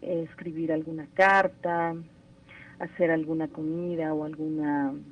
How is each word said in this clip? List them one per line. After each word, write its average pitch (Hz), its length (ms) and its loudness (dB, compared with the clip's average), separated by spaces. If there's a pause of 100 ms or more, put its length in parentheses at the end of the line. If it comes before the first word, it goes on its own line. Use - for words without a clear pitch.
Eh, 165 280 -2
escribir 165 420 -4
alguna 160 420 -4
carta, 185 800 4 (840)
hacer 170 320 0
alguna 160 380 0
comida 165 640 -4
o 151 120 -2
alguna 151 680 -2 (200)